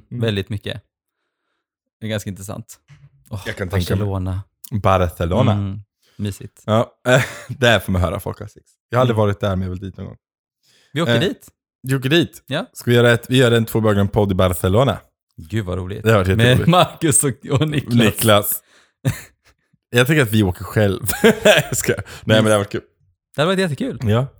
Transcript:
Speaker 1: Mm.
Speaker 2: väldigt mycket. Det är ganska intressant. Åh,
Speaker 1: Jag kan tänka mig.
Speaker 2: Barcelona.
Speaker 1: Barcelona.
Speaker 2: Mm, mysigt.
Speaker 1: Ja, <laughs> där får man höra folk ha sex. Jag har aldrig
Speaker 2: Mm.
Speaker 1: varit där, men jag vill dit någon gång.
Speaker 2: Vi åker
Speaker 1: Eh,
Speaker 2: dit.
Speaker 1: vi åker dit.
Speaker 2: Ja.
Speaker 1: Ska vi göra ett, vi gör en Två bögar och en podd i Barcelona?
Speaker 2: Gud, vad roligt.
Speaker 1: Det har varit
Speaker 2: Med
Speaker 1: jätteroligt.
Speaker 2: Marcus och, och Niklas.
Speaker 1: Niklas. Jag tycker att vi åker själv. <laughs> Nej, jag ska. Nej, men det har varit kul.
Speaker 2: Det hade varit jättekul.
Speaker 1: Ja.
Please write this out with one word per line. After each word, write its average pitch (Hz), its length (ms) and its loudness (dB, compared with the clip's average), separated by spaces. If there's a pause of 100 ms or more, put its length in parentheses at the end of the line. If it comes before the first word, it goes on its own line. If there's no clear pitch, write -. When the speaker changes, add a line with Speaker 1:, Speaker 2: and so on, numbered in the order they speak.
(120)
Speaker 1:
Mm. 120 100 -8
Speaker 2:
väldigt 104 280 -2
mycket. 101 320 -10 (1200)
Det 113 60 -12
är 107 40 -6
ganska 107 200 -6
intressant. 98 500 -14 (500)
Åh, 98 160 -10
Speaker 1:
Jag 110 100 -8
kan 98 140 -8
tänka 95 260 -2
mig. 95 100 0
Speaker 2:
Barcelona. 95 360 -4 (300)
Speaker 1:
Barcelona. 95 800 0
Speaker 2:
Mm, 101 280 -4 (380)
mysigt. - 480 -10
Speaker 1:
Ja, 110 260 0 (300)
<laughs> - 280 -12
där 117 300 2
får - 120 -6
man 90 100 0
höra 90 180 -2
folk 92 200 -10
ha 101 80 -16
sex. - 180 -20 (240)
Jag 113 80 -2
har 127 40 4
aldrig 123 140 0
Speaker 2:
Mm. 107 120 2
Speaker 1:
varit 101 120 -2
där, 104 160 -2
men 92 60 -4
jag 92 80 -6
vill 90 100 -8
dit 98 180 -14
någon 95 80 -14
gång. - 120 -18 (760)
Speaker 2:
Vi 143 80 -4
åker 139 140 0
Speaker 1:
Eh, 117 40 2
Speaker 2:
dit. 196 280 -4 (400)
Speaker 1:
vi 131 80 0
åker 131 140 -2
dit. 156 380 0
Speaker 2:
Ja. 147 260 -6
Speaker 1:
Ska - 180 -4
vi 117 60 6
göra 120 140 6
ett, 117 180 0
vi 127 80 2
gör 123 140 4
en 117 140 2
Två 113 160 -2
bögar 107 140 2
och 101 60 2
en 98 60 2
podd 101 240 2
i 92 40 -2
Barcelona? 95 640 2 (400)
Speaker 2:
Gud, 92 280 -8
vad 90 120 -6
roligt. 92 260 -10
Speaker 1:
Det 110 80 2
har 110 60 4
varit 92 100 0 (100)
Speaker 2:
Med 117 80 4
Speaker 1:
jätteroligt. 127 240 2
Speaker 2:
Marcus 160 540 2
och, 143 80 0 (200)
och 156 180 0
Niklas. 143 260 -4
Speaker 1:
Niklas. 107 680 2 (1300)
Jag 123 180 2
tycker 151 140 2
att 110 100 0
vi 107 120 4
åker 90 200 -2
själv. 101 380 0 (120)
<laughs> - 100 -2
Nej, 214 460 4
jag - 80 -8
ska. - 160 -2
Nej, 107 100 -8 (340)
men 107 80 4
det 107 60 4
har 107 60 4
varit 101 140 -4
kul. - 100 -8 (540)
Speaker 2:
Det 135 60 -2
hade 156 60 0
varit 185 120 -2
jättekul. 190 440 -6
Speaker 1:
Ja. 110 160 0 (200)